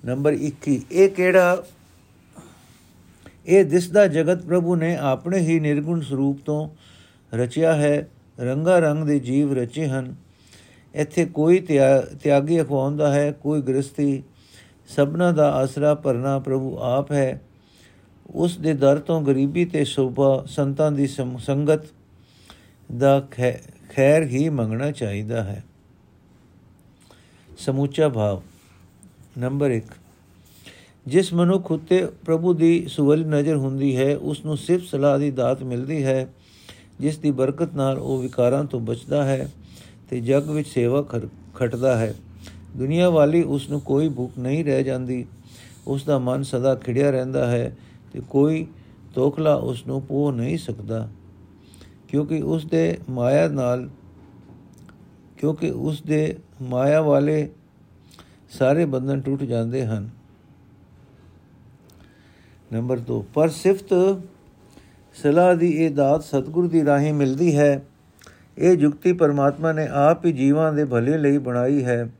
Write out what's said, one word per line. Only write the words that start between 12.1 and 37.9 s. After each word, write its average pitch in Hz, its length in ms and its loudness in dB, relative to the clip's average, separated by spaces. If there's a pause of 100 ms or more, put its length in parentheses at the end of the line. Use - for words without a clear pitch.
ਅਖਵਾਉਂਦਾ 143 520 0
ਹੈ, 147 180 0
ਕੋਈ 147 300 -4
ਗ੍ਰਸਤੀ। 135 600 -2 (640)
ਸਭਨਾਂ 165 460 0
ਦਾ 147 180 4
ਆਸਰਾ 143 440 0
ਭਰਨਾ 135 440 -2
ਪ੍ਰਭੂ 135 380 -4
ਆਪ 127 340 -2
ਹੈ। 139 300 -2 (880)
ਉਸ 175 280 -2
ਦੇ 160 160 -2
ਦਰ 139 260 4
ਤੋਂ 160 220 -2
ਗਰੀਬੀ 139 440 0
ਤੇ 156 200 -2
ਸੋਭਾ, 135 640 0
ਸੰਤਾਂ 143 440 -2
ਦੀ 143 160 0
ਸਮ-, 127 300 -8
ਸੰਗਤ 147 440 0 (1160)
ਦਾ 139 220 4
ਖੈ-, 127 500 -4 (200)
ਖੈਰ 147 340 4
ਹੀ 139 260 -2
ਮੰਗਣਾ 123 420 -4
ਚਾਹੀਦਾ 107 520 -6
ਹੈ। 101 200 -10 (1900)
ਸਮੁੱਚਾ 143 520 0
ਭਾਵ। 104 320 -2 (960)
ਨੰਬਰ 135 340 -2
ਇੱਕ, 110 140 -2 (1200)
ਜਿਸ 175 260 2
ਮਨੁੱਖ 175 380 2
ਉੱਤੇ 180 340 0
ਪ੍ਰਭੂ 165 480 -2
ਦੀ 170 360 2
ਸੁਵੱਲੀ 151 340 2
ਨਜ਼ਰ 151 320 0
ਹੁੰਦੀ 135 420 0
ਹੈ, 139 200 2
ਉਸ 147 280 -6
ਨੂੰ 151 120 -4
ਸਿਫਤ 180 300 -2
ਸਲਾਹ 139 320 2
ਦੀ 143 120 0
ਦਾਤ 127 320 -2
ਮਿਲਦੀ 131 400 -4
ਹੈ, 131 300 -2 (640)
ਜਿਸ 151 180 -2
ਦੀ 151 140 0
ਬਰਕਤ 139 420 -2
ਨਾਲ 135 260 -2